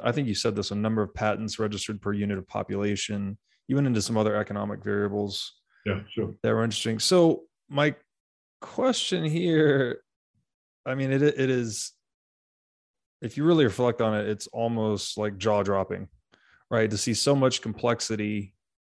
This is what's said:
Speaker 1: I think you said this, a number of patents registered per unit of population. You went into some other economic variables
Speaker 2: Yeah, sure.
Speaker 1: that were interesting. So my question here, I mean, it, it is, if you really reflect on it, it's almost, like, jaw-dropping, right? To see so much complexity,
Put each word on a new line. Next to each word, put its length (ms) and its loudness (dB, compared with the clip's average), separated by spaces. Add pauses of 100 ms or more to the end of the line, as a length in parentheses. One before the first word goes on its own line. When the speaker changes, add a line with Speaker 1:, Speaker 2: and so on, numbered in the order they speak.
Speaker 1:
I 80 0
think 160 0
you 80 0
said 220 -2
this, 160 -4
a 20 -6
number 280 0
of 120 -6
patents 460 -2
registered 420 -6
per 100 -2
unit 240 -2
of 120 -10
population. 880 -4 (300)
You 80 2
went 100 2
into 160 2
some 140 0
other 180 2
economic 480 -4
variables 720 -4 (340)
Speaker 2:
Yeah, 240 -2
sure. 320 -6
Speaker 1:
that 100 2
were 120 2
interesting. 340 -2
So 460 4 (240)
my 260 2 (640)
question 640 -2
here, 800 2 (840)
I 120 -4
mean, 160 -2
it, 100 4
it 160 4 (120)
is, 420 -2 (1300)
if 140 -8
you 80 0
really 200 6
reflect 380 2
on 160 2
it, 100 -2
it's 200 -4
almost, 680 -2
like, 220 -4
jaw-dropping, 720 0 (600)
right? 200 2
To 80 -4
see 160 -2
so 200 2
much 280 2
complexity, 920 -4 (300)